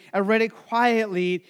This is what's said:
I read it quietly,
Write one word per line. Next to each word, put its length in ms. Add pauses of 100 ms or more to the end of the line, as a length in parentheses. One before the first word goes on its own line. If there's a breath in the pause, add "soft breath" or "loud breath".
(140)
I 60
read 240
it 60
quietly, 1000